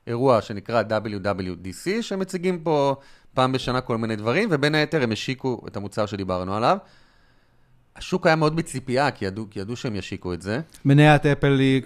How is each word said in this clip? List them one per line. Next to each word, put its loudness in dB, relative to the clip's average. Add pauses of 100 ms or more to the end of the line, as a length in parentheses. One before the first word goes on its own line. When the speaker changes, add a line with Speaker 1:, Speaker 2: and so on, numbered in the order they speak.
Speaker 1:
אירוע 4
שנקרא -2
W -2
W -4
D -12
C, -4
שמציגים -4
פה 0 (380)
פעם 2
בשנה -2
כל -2
מיני -2
דברים, 0
ובין 2
היתר 0
הם 0
השיקו -4
את -12
המוצר -4
שדיברנו -4
עליו. 2 (1160)
השוק -2
היה 6
מאוד 2
בציפייה, -2
כי -6
ידעו, -6
כי -10
ידעו -8
שהם -6
ישיקו -6
את -6
זה. -2 (260)
Speaker 2:
מניית 8
אפל 2
היא 2